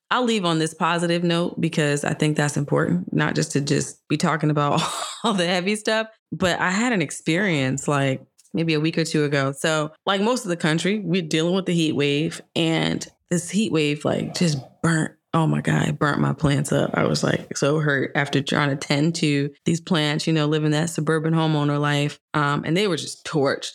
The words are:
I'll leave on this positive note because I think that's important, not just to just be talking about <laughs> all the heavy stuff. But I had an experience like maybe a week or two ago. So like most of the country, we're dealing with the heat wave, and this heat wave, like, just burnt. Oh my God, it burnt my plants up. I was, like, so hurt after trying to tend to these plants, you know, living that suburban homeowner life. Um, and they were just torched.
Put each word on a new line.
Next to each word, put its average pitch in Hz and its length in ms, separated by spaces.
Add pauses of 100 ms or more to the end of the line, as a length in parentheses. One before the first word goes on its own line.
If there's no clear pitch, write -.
(120)
I'll 247 140
leave 226 180
on 165 160
this 160 140
positive 170 500
note 170 360
because 147 440
I 160 100
think 151 220
that's 147 220
important, 151 560
not 151 200
just 156 200
to 139 80
just 143 480
be 151 80
talking 156 320
about 147 320 (220)
<laughs> - 200
all 220 100
the 180 140
heavy 185 300
stuff. 220 300 (260)
But 175 260
I 175 100
had 220 220
an 202 100
experience 151 840
like 139 340 (320)
maybe 165 200
a 151 80
week 160 160
or 165 80
two 151 180
ago. 139 300
So 156 380 (140)
like 196 140
most 240 240
of 202 60
the 170 80
country, 170 420
we're 185 220
dealing 160 340
with 190 100
the 185 80
heat 160 200
wave, 143 480 (160)
and 160 480 (260)
this 170 180
heat 208 220
wave, 147 340
like, - 300
just 160 220 (260)
burnt. 160 300 (200)
Oh 165 140
my 147 120
God, 156 300
it 151 100
burnt 147 220
my 139 100
plants 143 400
up. 143 220
I - 120
was, - 160
like, - 360
so 151 220
hurt 143 360
after 143 260
trying 143 280
to 139 80
tend 151 380
to 143 340 (160)
these 165 160
plants, 151 460
you 160 40
know, 156 140
living 151 260
that 156 180
suburban 160 440
homeowner 151 440
life. 147 420 (140)
Um, 147 320
and 156 120
they 208 100
were 175 80
just - 300
torched. 139 500